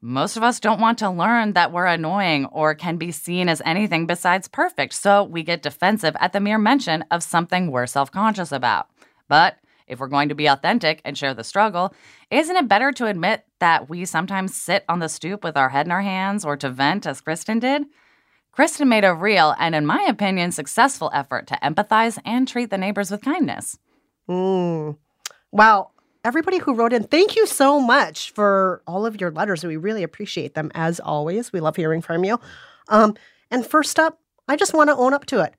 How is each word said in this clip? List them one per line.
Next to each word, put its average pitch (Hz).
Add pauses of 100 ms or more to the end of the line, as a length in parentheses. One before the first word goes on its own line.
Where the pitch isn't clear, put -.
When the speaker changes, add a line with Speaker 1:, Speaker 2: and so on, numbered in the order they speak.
Speaker 1:
most 135
of 226
us 233
don't 220
want 226
to 208
learn 208
that 170
we're 175
annoying 165
or 156
can 170
be 170
seen 175
as 165
anything 165
besides 175
perfect, 269
so 202
we 165
get 165
defensive 170
at 147
the 208
mere 208
mention 214
of 170
something 175
we're 123
self-conscious 185
about. 123 (400)
But 160 (300)
if 123
we're 135
going 143
to 151
be 147
authentic 160
and 143
share 135
the 113
struggle, 190 (380)
isn't 311
it 330
better 220
to 247
admit 196 (140)
that 160
we 175
sometimes 190
sit -
on 170
the 165
stoop 180
with 160
our 135
head 139
in 170
our 180
hands 196
or 147
to 139
vent 139
as 139
Kristen 190
did?" 277 (680)
Kristen 294
made 214
a 185
real 170
and, 165
in 151
my 202
opinion, 190
successful 175
effort 135
to -
empathize 220
and 247
treat 240
the 196
neighbors 196
with 208
kindness. 277 (500)
Speaker 2:
Mm. 175 (540)
Wow. 208 (320)
Everybody 320
who 285
wrote 233
in, 233
thank 381
you 440
so 285
much 233
for 196
all 190
of 214
your 175
letters. 170
We 160
really 202
appreciate 160
them, 156
as 165
always. 160
We 175
love 156
hearing 160
from 170
you. 214 (500)
Um, 214 (340)
and 240
first 302
up, 320 (280)
I 277
just 381
want 302
to 294
own 254
up 277
to 247
it. 151